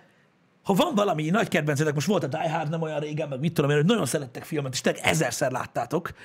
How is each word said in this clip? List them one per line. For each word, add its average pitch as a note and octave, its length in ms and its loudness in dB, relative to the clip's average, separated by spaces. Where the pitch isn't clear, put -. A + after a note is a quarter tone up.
ha G3 100 2
van C#4+ 220 4
valami D#3+ 340 2
nagy G#3+ 180 2
kedvencetek, D3+ 460 2
most D3 140 -2
volt G3 160 2
a D3+ 40 -2
Die D#3 240 -2
Hard D#3 180 -2
nem D#3+ 120 -2
olyan D#3 180 -4
régen, D3+ 300 -4
meg C3+ 100 -6
mit D3+ 140 0
tudom C#3+ 160 2
én, D3 80 4
hogy D3 80 4
nagyon G3+ 200 2
szerettek C3+ 380 -6
filmet, C#3+ 300 -6
és - 80 -6
tényleg - 240 0
ezerszer D3 460 0
láttátok, - 600 -4